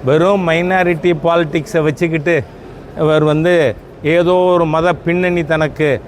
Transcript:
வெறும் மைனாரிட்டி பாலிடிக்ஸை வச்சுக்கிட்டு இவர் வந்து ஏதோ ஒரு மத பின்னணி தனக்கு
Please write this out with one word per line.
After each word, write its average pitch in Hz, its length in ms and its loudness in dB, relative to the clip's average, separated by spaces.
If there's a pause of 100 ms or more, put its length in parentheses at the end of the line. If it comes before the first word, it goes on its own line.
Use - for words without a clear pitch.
வெறும் 175 440 2
மைனாரிட்டி 175 760 0
பாலிடிக்ஸை 165 580 0
வச்சுக்கிட்டு 160 600 0 (540)
இவர் 156 260 2
வந்து 156 500 2 (280)
ஏதோ 170 320 2
ஒரு 180 300 2
மத 160 280 0
பின்னணி 175 520 -2
தனக்கு 151 640 0